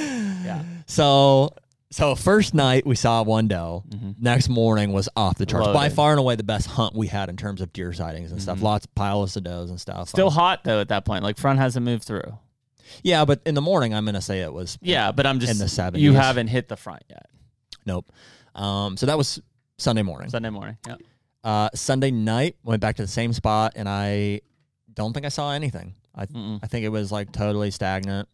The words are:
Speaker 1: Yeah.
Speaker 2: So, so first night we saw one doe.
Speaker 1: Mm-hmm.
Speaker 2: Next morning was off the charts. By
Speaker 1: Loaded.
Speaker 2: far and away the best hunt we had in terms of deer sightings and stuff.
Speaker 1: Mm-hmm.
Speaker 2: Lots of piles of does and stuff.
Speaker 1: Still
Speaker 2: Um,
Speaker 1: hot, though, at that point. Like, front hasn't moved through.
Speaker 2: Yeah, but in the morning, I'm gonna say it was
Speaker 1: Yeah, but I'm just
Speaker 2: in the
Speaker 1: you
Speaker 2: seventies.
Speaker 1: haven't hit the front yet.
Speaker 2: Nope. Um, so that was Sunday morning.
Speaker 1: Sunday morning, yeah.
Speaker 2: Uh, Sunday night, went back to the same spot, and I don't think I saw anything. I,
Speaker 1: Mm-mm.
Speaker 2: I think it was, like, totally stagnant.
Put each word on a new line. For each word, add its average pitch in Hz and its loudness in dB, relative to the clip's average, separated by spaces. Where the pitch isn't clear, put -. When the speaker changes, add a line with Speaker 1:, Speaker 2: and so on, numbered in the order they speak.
Speaker 1:
Yeah. 170 -6
Speaker 2:
So, 139 6
so 143 0
first 196 4
night 131 4
we 127 2
saw 117 2
one 110 2
doe. 87 -4
Speaker 1:
Mm-hmm. 104 -10
Speaker 2:
Next 120 2
morning 110 2
was 98 0
off 98 0
the 95 -2
charts. 87 2
By 104 4
Speaker 1:
Loaded. 147 2
Speaker 2:
far 151 4
and 147 4
away 127 2
the 110 -2
best 104 -2
hunt 110 -2
we 110 0
had 98 -4
in 87 -10
terms 98 -6
of 90 -6
deer 90 -8
sightings 82 -8
and 107 -6
stuff. 95 -4
Speaker 1:
Mm-hmm. 101 0
Speaker 2:
Lots 107 0
of - -20
piles 101 -2
of 98 -4
does 87 -8
and 90 -10
stuff. 90 -12
Speaker 1:
Still 190 2
Speaker 2:
Um, 165 4
Speaker 1:
hot, 170 2
though, 110 2
at 101 -2
that 101 -2
point. 98 -2
Like, 101 -2
front 139 2
hasn't 127 0
moved 120 -2
through. 110 -8
Speaker 2:
Yeah, 156 4
but 139 2
in 160 0
the 139 0
morning, 147 2
I'm 107 -2
gonna 101 -2
say 95 -4
it 80 -6
was 90 -10
Speaker 1:
Yeah, 139 2
but 135 2
I'm 135 2
just 120 0
Speaker 2:
in 104 0
the 101 -2
Speaker 1:
you 90 -2
Speaker 2:
seventies. 117 4
Speaker 1:
haven't 131 4
hit 120 -2
the 110 -10
front - -16
yet. - -20
Speaker 2:
Nope. 90 -6
Um, 101 -4
so - -4
that 151 2
was - -4
Sunday 110 0
morning. 90 -6
Speaker 1:
Sunday 117 -6
morning, 104 -12
yeah. 120 -14
Speaker 2:
Uh, 107 2
Sunday 135 0
night, 117 0
went 113 0
back 107 0
to 113 -6
the 101 -6
same 117 -2
spot, 110 2
and 101 -6
I 101 -2
don't 110 -4
think 143 -6
I - -4
saw 143 -4
anything. 110 -6
I, 101 -8
Speaker 1:
Mm-mm. 107 -10
Speaker 2:
I 110 -10
think 113 -4
it - -2
was, 107 -4
like, 101 -6
totally 104 -2
stagnant. 98 -4